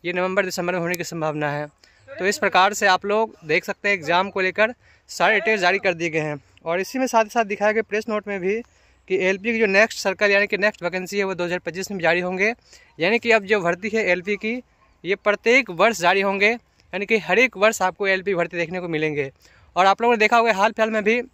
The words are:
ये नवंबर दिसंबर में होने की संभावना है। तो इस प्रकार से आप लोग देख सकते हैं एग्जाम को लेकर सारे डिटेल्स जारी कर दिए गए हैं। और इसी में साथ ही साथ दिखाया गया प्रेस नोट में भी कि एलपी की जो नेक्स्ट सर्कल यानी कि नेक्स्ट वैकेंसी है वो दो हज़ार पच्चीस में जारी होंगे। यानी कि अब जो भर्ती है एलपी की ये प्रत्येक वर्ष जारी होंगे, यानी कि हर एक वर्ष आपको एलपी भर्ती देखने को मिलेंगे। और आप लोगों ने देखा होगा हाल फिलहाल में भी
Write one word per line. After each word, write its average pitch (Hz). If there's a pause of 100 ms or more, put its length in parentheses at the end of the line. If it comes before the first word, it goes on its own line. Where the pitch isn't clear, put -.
ये 175
नवंबर 185
दिसंबर 180
में 185
होने 170
की 170
संभावना 151
है। 147 (420)
तो -
इस 202
प्रकार 196
से 208
आप 185
लोग 220
देख 160
सकते 202
हैं 202
एग्जाम 175
को 190
लेकर 202 (360)
सारे 185
डिटेल्स 214
जारी 180
कर 185
दिए 165
गए 156
हैं। 147 (240)
और 170
इसी 190
में 262
साथ 226
ही 208
साथ 233
दिखाया 208
गया 220
प्रेस 214
नोट 214
में 196
भी 202 (480)
कि 185
एलपी 190
की 226
जो 220
नेक्स्ट 202
सर्कल 202
यानी 202
कि 208
नेक्स्ट 208
वैकेंसी 185
है 202
वो 190
दो 175
हज़ार 180
पच्चीस 175
में 202
जारी 170
होंगे। 185 (460)
यानी 196
कि 233
अब 214
जो 208
भर्ती 175
है 214
एलपी 185
की 220 (520)
ये 180
प्रत्येक 226
वर्ष 196
जारी 185
होंगे, 196
यानी 202
कि 226
हर 185
एक 240
वर्ष 214
आपको 185
एलपी 190
भर्ती 170
देखने 170
को 175
मिलेंगे। 151 (460)
और 185
आप 196
लोगों 240
ने 220
देखा 214
होगा 226
हाल 202
फिलहाल 220
में 214
भी 233 (140)